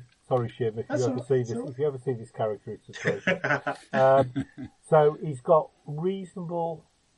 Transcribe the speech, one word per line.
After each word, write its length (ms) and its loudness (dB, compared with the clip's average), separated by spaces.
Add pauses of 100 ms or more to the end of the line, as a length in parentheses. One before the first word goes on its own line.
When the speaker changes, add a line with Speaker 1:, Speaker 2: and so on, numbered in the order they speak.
(280)
Speaker 1:
sorry, 220 0
Shim. 300 -4
If 80 -8
Speaker 2:
That's 140 -2
Speaker 1:
you 80 2
ever 100 -2
Speaker 2:
all 60 -6
Speaker 1:
see 100 0
Speaker 2:
right. 120 4
Speaker 1:
this, 40 -10
Speaker 2:
It's 80 -4
all 100 -8
Speaker 1:
if 80 -12
you 100 0
ever 120 -4
see 140 -4
this 180 -10
character, 400 -6
it's 180 -14
atrocious. 1000 -2
Speaker 2:
<laughs> 60 -8
Speaker 1:
Um, 400 4 (560)
so 320 6
he's 200 -6
got 280 4 (160)
reasonable, 960 -6 (340)